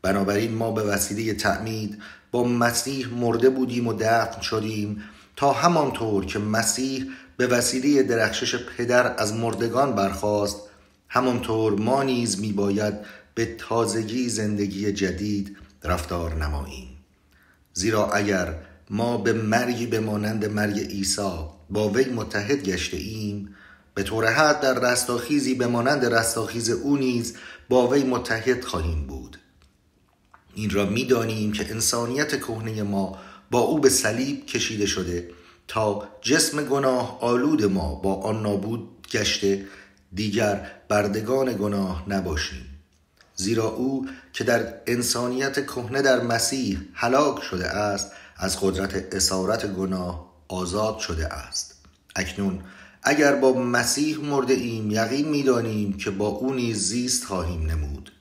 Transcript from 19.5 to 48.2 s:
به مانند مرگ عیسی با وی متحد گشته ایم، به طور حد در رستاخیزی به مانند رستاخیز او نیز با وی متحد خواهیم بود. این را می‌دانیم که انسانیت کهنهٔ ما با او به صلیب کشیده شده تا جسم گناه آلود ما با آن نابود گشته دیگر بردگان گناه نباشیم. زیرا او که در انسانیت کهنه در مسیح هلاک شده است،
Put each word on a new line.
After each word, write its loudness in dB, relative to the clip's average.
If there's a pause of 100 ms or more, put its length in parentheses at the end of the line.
به 0
مانند -2
مرگ -2
عیسی -2 (400)
با 2
وی 4
متحد -2
گشته -4
ایم، -6 (400)
به -2
طور 2
حد 6
در 2
رستاخیزی 0
به 2
مانند 2
رستاخیز 0
او 2
نیز 0 (320)
با 6
وی 4
متحد 0
خواهیم -2
بود. -12 (1160)
این -4
را 2
می‌دانیم 0
که -4
انسانیت -2
کهنهٔ -6
ما -2 (320)
با 2
او 2
به 6
صلیب 0
کشیده -2
شده -4 (380)
تا -2 (140)
جسم 2
گناه 2
آلود 2
ما 2
با 0
آن -2
نابود -2 (220)
گشته 0 (460)
دیگر 0 (180)
بردگان 2
گناه -2
نباشیم. -2 (720)
زیرا 0
او -2 (240)
که -4
در 2 (120)
انسانیت 0
کهنه -4
در 6
مسیح 0 (160)
هلاک 2
شده -6
است، -2 (240)